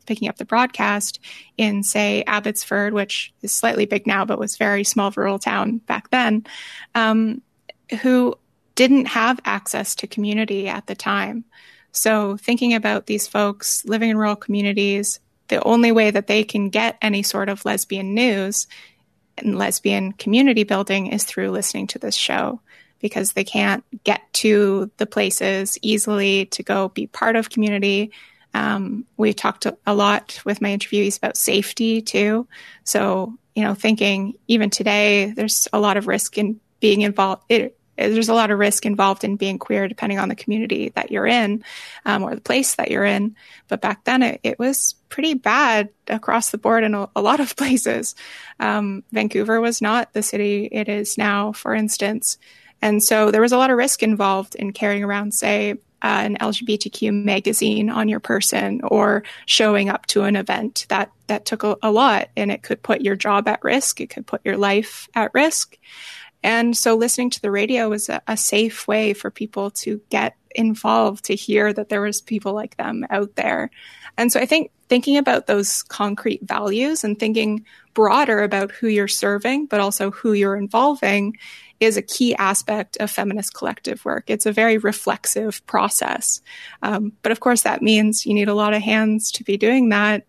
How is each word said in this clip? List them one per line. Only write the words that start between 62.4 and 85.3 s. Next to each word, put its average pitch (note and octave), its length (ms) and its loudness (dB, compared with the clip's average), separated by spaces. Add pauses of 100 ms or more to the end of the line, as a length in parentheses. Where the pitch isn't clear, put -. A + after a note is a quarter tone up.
it - 120 -6
could - 200 -6
put - 200 0
your G3 140 0
job G#3 320 0
at - 140 0
risk. - 380 0
It - 80 -10
could - 180 -14
put - 200 -6
your G3 100 -2
life G3+ 580 -2
at A3 200 0
risk. - 420 2 (680)
And A#3 320 2
so A3+ 200 4
listening B3 340 0
to - 100 -8
the G3+ 120 -2
radio A3 360 0
was G#3+ 200 -4
a, A#3 180 -4
a A3 100 -4
safe A3 520 0
way G#3+ 240 2
for G3+ 180 -6
people G3+ 400 -8
to G#3 300 -6 (100)
get - 240 -2 (220)
involved, A3 680 0
to G3 100 -2
hear G#3 360 0
that G#3 160 -6
there G3+ 120 -2
was G#3 200 -4
people G3+ 320 -4
like G#3 240 -8
them - 340 -6
out G3+ 260 -2
there. - 340 -2 (480)
And A#3+ 140 2
so - 80 2
I B3 60 0
think D#4 260 2 (160)
thinking B3+ 300 4
about C4+ 280 2
those G3+ 380 0
concrete G#3 580 -4
values A3 640 -2
and G#3+ 120 -2
thinking A3 480 -2 (300)
broader A3+ 480 4
about G3+ 300 0
who - 160 -2
you're G#3 180 2
serving, G#3 600 0
but G#3+ 120 0
also G3 320 0
who A3 220 0
you're G3+ 240 2
involving, G3+ 800 0 (420)
is A3 180 4
a G3 60 -2
key A#3+ 320 0
aspect G3+ 640 -2
of G#3+ 100 -2
feminist G#3 460 -4
collective - 500 -6
work. - 220 -4
It's A3 180 -2
a G#3+ 80 0
very A3 260 4
reflexive G#3 920 -2